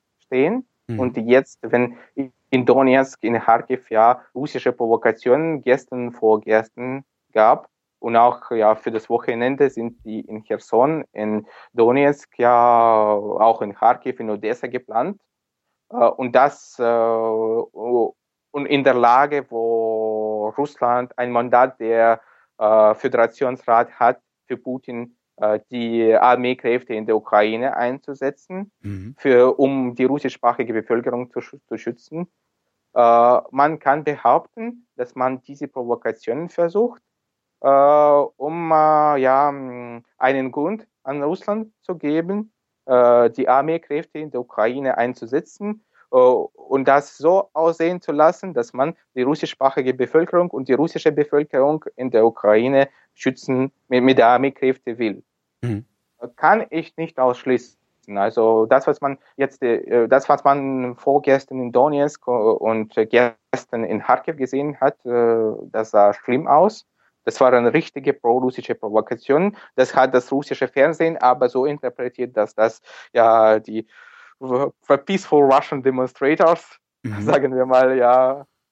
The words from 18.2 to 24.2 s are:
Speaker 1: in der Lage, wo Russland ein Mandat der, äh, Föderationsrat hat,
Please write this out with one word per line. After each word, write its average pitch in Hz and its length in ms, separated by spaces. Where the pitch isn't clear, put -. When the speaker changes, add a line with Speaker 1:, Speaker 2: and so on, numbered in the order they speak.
Speaker 1:
in 139 180
der 131 100
Lage, 127 560
wo 110 1080
Russland 123 600
ein 123 140
Mandat 123 480
der, 113 400
äh, 110 360
Föderationsrat 120 1040
hat, 123 220